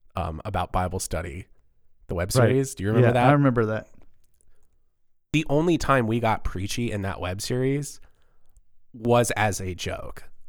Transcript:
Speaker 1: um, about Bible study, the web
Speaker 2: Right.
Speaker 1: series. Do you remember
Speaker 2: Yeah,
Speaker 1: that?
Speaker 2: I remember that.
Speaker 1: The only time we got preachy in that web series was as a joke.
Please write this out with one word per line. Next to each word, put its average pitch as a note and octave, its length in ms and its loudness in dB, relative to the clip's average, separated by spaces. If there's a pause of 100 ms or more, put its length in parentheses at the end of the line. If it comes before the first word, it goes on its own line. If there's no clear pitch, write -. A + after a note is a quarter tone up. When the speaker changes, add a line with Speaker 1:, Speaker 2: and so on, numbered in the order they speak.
(160)
Speaker 1:
um, E2+ 300 -4
about F2 260 -4
Bible F#2 280 -2
study, E2 480 -8 (600)
the F2+ 80 -6
web F2 200 0
Speaker 2:
Right. B2 140 6
Speaker 1:
series. C3 260 0
Do F2+ 80 -8
you G2+ 60 0
remember A#2+ 200 6
Speaker 2:
Yeah, A#2 40 2
Speaker 1:
that? B2 160 4
Speaker 2:
I - 40 8
remember B2+ 320 4
that. A2 220 -4 (1500)
Speaker 1:
The D#3 160 2
only D#3+ 280 2
time C3 300 2
we A#2 120 0
got A2 240 0
preachy G2+ 480 -4
in G#2 100 -4
that F#2+ 180 -6
web F2+ 220 -6
series C3+ 580 -2 (960)
was A#2 380 4
as G#2 300 0
a F#2 120 -6
joke. - 520 -8 (240)